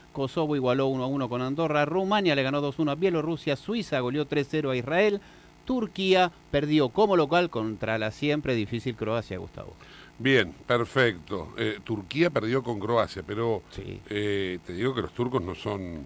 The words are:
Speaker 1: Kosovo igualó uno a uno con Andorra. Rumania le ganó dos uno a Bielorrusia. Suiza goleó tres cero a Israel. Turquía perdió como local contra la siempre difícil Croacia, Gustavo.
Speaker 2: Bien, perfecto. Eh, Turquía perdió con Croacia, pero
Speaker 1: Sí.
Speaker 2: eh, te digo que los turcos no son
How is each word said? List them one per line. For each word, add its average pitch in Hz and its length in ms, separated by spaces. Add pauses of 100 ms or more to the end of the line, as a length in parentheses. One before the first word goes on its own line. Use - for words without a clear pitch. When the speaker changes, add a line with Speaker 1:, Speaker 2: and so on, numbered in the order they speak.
(120)
Speaker 1:
Kosovo 147 420
igualó 135 340
uno 131 160
a - 20
uno 135 240
con 120 100
Andorra. 147 460
Rumania 190 480
le 139 80
ganó 139 180
dos 143 180
uno 156 120
a 139 40
Bielorrusia. 160 640
Suiza 196 440
goleó 135 260
tres 143 240
cero 151 180
a 131 80
Israel. 185 460 (420)
Turquía 190 680 (200)
perdió 147 400
como 202 260
local 170 320
contra 110 480
la 110 140
siempre 147 440
difícil 113 420
Croacia, 107 420
Gustavo. - 340 (460)
Speaker 2:
Bien, 113 340 (140)
perfecto. 113 880
Eh, 107 260
Turquía 117 460
perdió 127 340
con 117 160
Croacia, 101 480
pero 110 440
Speaker 1:
Sí. 95 280 (120)
Speaker 2:
eh, 101 560
te 90 80
digo 120 200
que 120 60
los 90 120
turcos 123 300
no 90 120
son 90 520